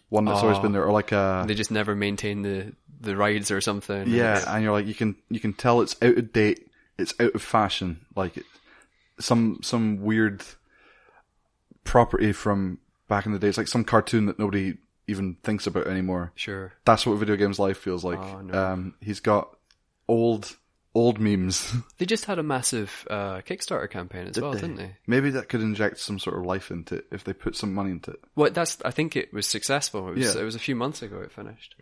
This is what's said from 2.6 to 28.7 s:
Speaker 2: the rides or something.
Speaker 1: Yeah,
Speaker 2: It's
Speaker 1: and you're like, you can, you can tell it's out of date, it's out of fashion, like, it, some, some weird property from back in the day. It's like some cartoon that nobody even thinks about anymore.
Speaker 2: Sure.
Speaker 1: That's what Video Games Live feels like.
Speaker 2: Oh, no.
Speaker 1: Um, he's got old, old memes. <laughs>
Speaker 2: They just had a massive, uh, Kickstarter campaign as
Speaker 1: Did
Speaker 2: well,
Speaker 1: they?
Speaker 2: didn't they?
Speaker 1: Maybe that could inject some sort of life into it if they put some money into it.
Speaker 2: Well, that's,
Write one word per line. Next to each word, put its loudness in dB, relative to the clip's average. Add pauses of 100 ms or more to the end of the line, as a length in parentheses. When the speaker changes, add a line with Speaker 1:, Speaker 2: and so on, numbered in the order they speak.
Speaker 2:
the -4
rides 2
or 0
something. -2
Speaker 1:
Yeah, 4
Speaker 2:
It's -2
Speaker 1:
and -2
you're 2
like, 0
you -6
can, -2 (120)
you -4
can -2
tell 4
it's -2
out 8
of -2
date, 2 (260)
it's -4
out 4
of -2
fashion, 0 (100)
like, -4
it, -12 (760)
some, 2
some 0
weird 2 (1400)
property 4
from -2 (300)
back 0
in -2
the -2
day. 4
It's 0
like -2
some 0
cartoon 4
that -2
nobody 0 (340)
even -4
thinks -2
about 0
anymore. -2
Speaker 2:
Sure. -8 (120)
Speaker 1:
That's 6
what 2
Video 2
Games 2
Live 2
feels -4
like. -2
Speaker 2:
Oh, -12
no. 0
Speaker 1:
Um, -6
he's -8
got 2 (520)
old, 2 (380)
old 4
memes. 0 (120)
<laughs> -20
Speaker 2:
They -2
just 0
had -4
a -2
massive, -4
uh, -4
Kickstarter -6
campaign -10
as -12
Speaker 1:
Did -2
Speaker 2:
well, -4
Speaker 1:
they? -4
Speaker 2:
didn't -8
they? -12 (100)
Speaker 1:
Maybe 2
that -4
could 0
inject 0
some -6
sort -6
of -6
life -4
into -8
it -10
if -12
they -6
put -6
some -4
money -2
into -8
it. -16 (160)
Speaker 2:
Well, 4
that's, -2